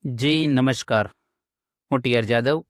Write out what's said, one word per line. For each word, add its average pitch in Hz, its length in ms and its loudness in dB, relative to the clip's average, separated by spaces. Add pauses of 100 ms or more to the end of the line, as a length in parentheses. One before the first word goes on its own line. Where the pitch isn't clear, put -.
જી 147 420 0
નમસ્કાર, 127 600 0 (840)
હું 135 100 0
ટી 120 160 0
આર 113 100 0
જાદવ. 117 320 0 (120)